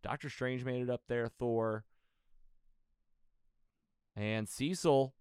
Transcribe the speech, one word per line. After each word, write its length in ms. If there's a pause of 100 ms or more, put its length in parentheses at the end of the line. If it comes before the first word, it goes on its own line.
Doctor 260
Strange 360
made 160
it 80
up 180
there. 220 (100)
Thor. 460 (2250)
And 340
Cecil. 720